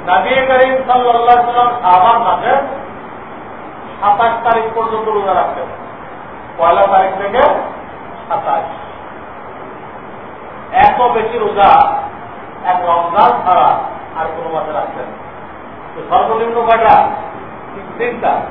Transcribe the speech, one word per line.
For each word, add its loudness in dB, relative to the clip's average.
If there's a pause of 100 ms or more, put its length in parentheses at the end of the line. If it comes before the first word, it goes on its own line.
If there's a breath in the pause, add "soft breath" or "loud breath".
নবী 2
করিম 4
সাল্লাল্লাহু 2
আলাইহি 6
ওয়াসাল্লাম 2
শাবান 6
মাসে 0 (1400)
সাতাশ 2
তারিখ 2
পর্যন্ত -2
রোজা 0
রাখতেন। -2 (880)
পয়লা 4
তারিখ 4
থেকে 0 (800)
সাতাশ। -2 (2000)
এত 6 (100)
বেশি 0
রোজা 4 (920)
এক 2
রমজান 4
ছাড়া 4 (460)
আর -4
কোনো -6
মাসে -4
রাখতেন -6
না। -14 (680)
তো -14
সর্বনিম্ন 0
কয়টা? 6 (1000)
তিনটা। -2 (180)